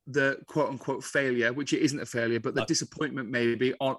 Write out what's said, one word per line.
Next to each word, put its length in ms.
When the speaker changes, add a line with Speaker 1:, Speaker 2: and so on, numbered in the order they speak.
Speaker 1:
the 400
quote-unquote 560
failure, 520
which 180
it 80
isn't 200
a 40
failure, 340
but 160
the 60
Speaker 2:
No. 60
Speaker 1:
disappointment 640
maybe 500
on, 180